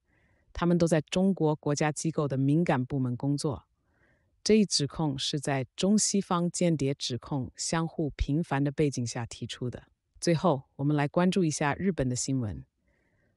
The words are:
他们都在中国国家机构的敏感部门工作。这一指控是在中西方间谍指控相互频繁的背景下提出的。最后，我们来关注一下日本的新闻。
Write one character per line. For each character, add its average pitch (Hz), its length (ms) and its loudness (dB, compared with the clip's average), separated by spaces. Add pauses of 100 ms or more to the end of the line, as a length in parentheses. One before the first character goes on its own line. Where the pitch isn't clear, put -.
(520)
他 - 140 -2
们 175 100 4
都 170 100 4
在 160 140 4
中 190 320 2
国 156 240 2
国 147 180 -2
家 151 160 0
机 160 200 -4
构 147 180 -2
的 135 80 -2
敏 139 260 4
感 151 220 0
部 139 140 -4
门 127 180 -2
工 143 200 -2
作。 139 280 -6 (800)
这 214 100 4
一 214 120 6
指 - 200 0
控 143 320 -2
是 147 220 -4
在 135 340 -2
中 202 240 2
西 196 220 0
方 175 300 0
间 170 260 2
谍 139 160 0
指 - 240 -6
控 131 400 -6
相 165 320 -2
互 151 220 -4
频 147 320 -2
繁 139 200 -2
的 143 80 0
背 147 200 0
景 127 160 -4
下 117 180 -6
提 - 220 -12
出 123 240 -8
的。 - 140 -14 (360)
最 175 140 2
后， 147 300 2 (120)
我 139 80 -4
们 147 100 2
来 147 140 2
关 180 220 2
注 185 120 2
一 160 80 2
下 143 240 0
日 185 160 -2
本 143 160 0
的 123 100 -2
新 135 220 -2
闻。 120 260 -6 (720)